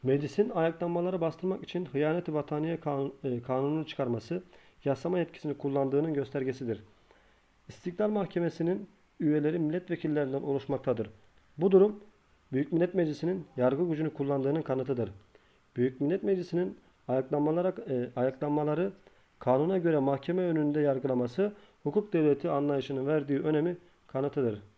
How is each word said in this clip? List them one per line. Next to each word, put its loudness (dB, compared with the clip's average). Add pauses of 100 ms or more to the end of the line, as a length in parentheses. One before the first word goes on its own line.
Meclisin 2
ayaklanmaları 0
bastırmak -2
için -4
Hıyanet-i 0
Vataniye -2
kanun, -2 (100)
e, -2
kanununu 0
çıkarması -4 (420)
yasama 0
yetkisini -4
kullandığının 0
göstergesidir. -4 (840)
İstiklal -4
Mahkemesi'nin -2 (320)
üyeleri 2
milletvekillerinden -2
oluşmaktadır. -2 (480)
Bu 2
durum 6 (520)
Büyük -2
Millet 2
Meclisi'nin -2 (100)
yargı 2
gücünü -2
kullandığının 0
kanıtıdır. -2 (680)
Büyük 0
Millet 0
Meclisi'nin 0 (300)
ayaklanmalara, 2 (140)
e, -2
ayaklanmaları 0 (460)
kanuna 2
göre 4
mahkeme 0
önünde 2
yargılaması 0 (300)
hukuk 0
devleti 4
anlayışının 0
verdiği 0
önemi 2 (300)
kanıtıdır. -2 (160)